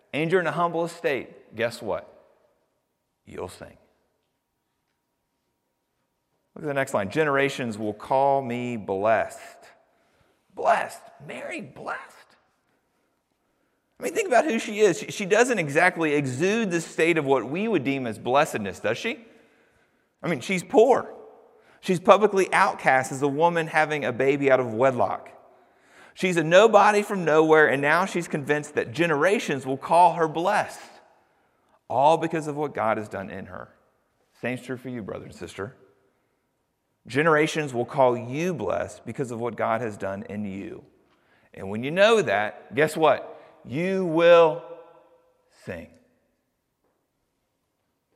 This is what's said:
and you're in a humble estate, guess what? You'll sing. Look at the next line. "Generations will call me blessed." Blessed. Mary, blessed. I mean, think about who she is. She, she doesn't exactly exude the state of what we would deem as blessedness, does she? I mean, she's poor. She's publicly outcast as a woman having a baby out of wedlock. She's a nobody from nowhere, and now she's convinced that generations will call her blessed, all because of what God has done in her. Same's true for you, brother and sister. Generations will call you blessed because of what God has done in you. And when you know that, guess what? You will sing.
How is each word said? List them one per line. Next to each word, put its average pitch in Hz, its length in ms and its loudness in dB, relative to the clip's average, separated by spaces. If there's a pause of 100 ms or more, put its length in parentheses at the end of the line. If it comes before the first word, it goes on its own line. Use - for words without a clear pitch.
(140)
and 151 180 -2
you're 185 80 4
in 170 80 -2
a 147 60 -4
humble 170 320 -2
estate, - 720 -6
guess 113 240 -4
what? 95 320 -6 (1120)
You'll 90 240 -12
sing. - 280 -20 (2750)
Look - 80 -16
at 156 40 -6
the 143 60 -4
next 135 200 -4
line. 101 160 0
"Generations 139 680 0
will 107 160 -6
call 139 480 0
me 123 360 -6
blessed." 98 800 -2 (960)
Blessed. - 500 -2 (220)
Mary, - 340 -12
blessed. - 680 -14 (1700)
I - 40 -16
mean, 392 100 -6
think 415 140 -2
about 247 180 4
who 233 140 -2
she 214 200 -6
is. 202 200 4
She, - 120 -12
she 208 140 -8
doesn't 220 320 2
exactly 165 560 2
exude 160 560 0
the 170 120 -2
state 165 360 0
of 147 80 -2
what 127 240 0
we 190 180 -4
would 185 160 0
deem 135 220 -4
as 107 140 -8
blessedness, 117 600 -2
does 110 180 -2
she? 240 280 -8 (960)
I - 60 -8
mean, 160 120 -4
she's 180 240 -4
poor. 220 500 2 (680)
She's 180 200 -2
publicly 196 540 4
outcast 143 580 2
as 131 100 -6
a 147 60 0
woman 160 400 0
having 151 380 -2
a 123 60 -2
baby 135 400 2
out 127 80 6
of 120 140 -2
wedlock. 110 560 0 (840)
She's 185 240 -2
a 165 60 2
nobody 202 600 6
from 202 220 -4
nowhere, 156 420 6
and 131 140 2
now 160 240 2
she's 175 220 -4
convinced 147 480 -4
that 117 160 -4
generations 156 760 0
will 131 120 -4
call 170 360 4
her 165 140 0
blessed, 170 520 -2 (1080)
all 143 300 2
because 160 300 -4
of 143 80 -6
what 147 180 -6
God 107 240 0
has 107 100 -8
done 98 220 -10
in 95 160 -12
her. 92 240 -16 (720)
Same's 123 200 -6
true 127 160 -10
for 131 120 -14
you, 123 140 -10
brother 95 220 -12
and 82 100 -20
sister. 95 400 -12 (1300)
Generations 151 680 0
will 120 120 -2
call 127 320 2
you 139 360 -6
blessed 92 520 -6
because 120 260 -8
of 113 80 -8
what 113 160 -6
God 113 260 -2
has 110 160 -8
done 98 260 -8
in 104 220 -10
you. 95 380 -12 (680)
And 95 160 -12
when 107 140 -6
you 139 80 -6
know 208 300 4
that, 104 540 -2
guess 156 220 0
what? 156 360 2 (300)
You 185 420 -4
will 170 580 6 (1040)
sing. 85 240 -12 (2250)